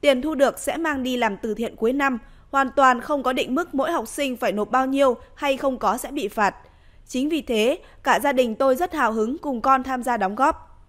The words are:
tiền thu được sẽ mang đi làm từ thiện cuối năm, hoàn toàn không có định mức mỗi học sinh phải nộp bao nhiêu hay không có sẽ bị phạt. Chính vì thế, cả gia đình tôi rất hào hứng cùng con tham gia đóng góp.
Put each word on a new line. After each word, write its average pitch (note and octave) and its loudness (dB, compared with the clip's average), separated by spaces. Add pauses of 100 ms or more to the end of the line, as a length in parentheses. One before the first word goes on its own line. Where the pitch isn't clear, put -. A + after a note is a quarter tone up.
tiền C4+ 4
thu D#4 -2
được B3+ 2
sẽ - -4
mang D4+ -2
đi B3+ -2
làm A3 0
từ A3 -6
thiện A3+ -6
cuối A3+ 0
năm, C#4 0 (340)
hoàn C4+ 2
toàn B3+ 6
không C#4+ -4
có B3+ 0
định B3+ -2
mức E4+ -4
mỗi C4+ 0
học B3 -2
sinh C4+ -4
phải G#3+ 0
nộp G#3 -2
bao C4 2
nhiêu C4+ 2 (180)
hay C#4 -2
không C4 -2
có G#3+ 0
sẽ B3 -10
bị C4+ -4
phạt. G3+ 0 (520)
Chính C4 -2
vì D#4 -2
thế, A#3+ 0 (240)
cả A#3 4
gia C#4+ 0
đình B3 2
tôi C4+ 2
rất F4+ -4
hào B3+ 0
hứng A3+ -2
cùng C4 -6
con C4+ 2
tham B3+ -6
gia A#3+ -2
đóng G3 -2
góp. - -2